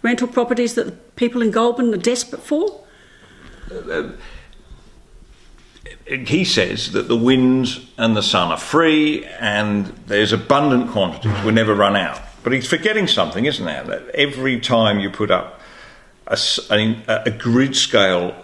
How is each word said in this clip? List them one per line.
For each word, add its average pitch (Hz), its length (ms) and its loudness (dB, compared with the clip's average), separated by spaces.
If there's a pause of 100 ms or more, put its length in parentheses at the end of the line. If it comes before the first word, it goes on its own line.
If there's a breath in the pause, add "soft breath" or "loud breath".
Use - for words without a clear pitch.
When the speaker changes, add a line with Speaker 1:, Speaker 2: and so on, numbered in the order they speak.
Speaker 1:
rental 240 240 0
properties 240 480 0
that - 120 0
the - 60 -10 (220)
people 240 280 0
in 220 100 2
Goulburn 233 420 2
are - 20 -2
desperate 240 460 -2
for? 349 380 -2 (880 loud breath)
Speaker 2:
Uh, - 400 -8 (2000 loud breath)
he 135 380 -2
says - 480 -2
that - 160 -2
the 120 80 2
winds 127 640 2 (180)
and 113 180 2
the 104 60 0
sun 87 280 0
are 82 80 -2
free 156 680 2 (160)
and 104 460 0 (200)
there's 104 260 2
abundant 127 580 2
quantities, 98 540 -2
we 110 80 2
never 110 220 4
run 101 220 4
out. 80 240 -2 (220)
But 120 100 0
he's 131 160 -2
forgetting 208 380 0
something, 98 380 0
isn't 139 200 -2
there? 73 200 -6
That - 260 -8
every 135 500 0
time 110 400 2
you 98 100 -4
put 98 200 -2
up 92 300 0 (640 loud breath)
a - 60 -2
s-, - 280 -2 (100)
a, 110 560 0
a 120 40 0
grid 123 460 2
scale 92 680 2